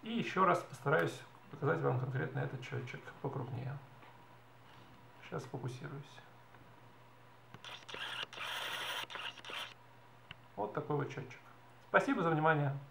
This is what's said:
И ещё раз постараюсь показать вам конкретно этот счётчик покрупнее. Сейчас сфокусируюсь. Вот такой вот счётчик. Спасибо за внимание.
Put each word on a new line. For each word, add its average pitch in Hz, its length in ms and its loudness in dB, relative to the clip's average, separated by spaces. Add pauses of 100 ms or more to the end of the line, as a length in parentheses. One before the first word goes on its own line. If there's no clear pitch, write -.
И 220 80 -4
ещё 190 340 4
раз 175 140 6
постараюсь - 600 2 (320)
показать 147 300 2
вам 131 180 4
конкретно 127 400 0
этот - 240 -2
счётчик - 380 -6 (200)
покрупнее. 131 560 -4 (1500)
Сейчас - 200 -6
сфокусируюсь. - 760 -8 (4000)
Вот 208 180 0
такой 147 240 0
вот 135 140 0
счётчик. - 280 -8 (500)
Спасибо 202 340 6
за 165 60 6
внимание. 151 440 6 (180)